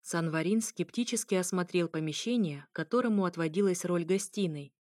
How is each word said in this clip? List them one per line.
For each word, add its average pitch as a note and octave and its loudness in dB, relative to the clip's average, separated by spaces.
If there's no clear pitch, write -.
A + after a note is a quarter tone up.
Санварин E3 0
скептически - -2
осмотрел F3 0
помещение, D#3+ -2
которому A3 2
отводилась F3 0
роль F3 2
гостиной, E3 -2